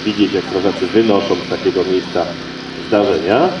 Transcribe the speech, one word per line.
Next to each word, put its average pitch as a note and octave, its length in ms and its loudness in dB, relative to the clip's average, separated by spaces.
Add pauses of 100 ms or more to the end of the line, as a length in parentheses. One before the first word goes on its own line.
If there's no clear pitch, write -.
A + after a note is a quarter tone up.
widzieć, G2+ 280 2
jak F#2 120 -2
strażacy F#2+ 420 0
wynoszą G2+ 480 2 (120)
z - 40 -8
takiego F2+ 340 0
miejsca F2+ 420 -2 (640)
zdarzenia. G2+ 600 2 (120)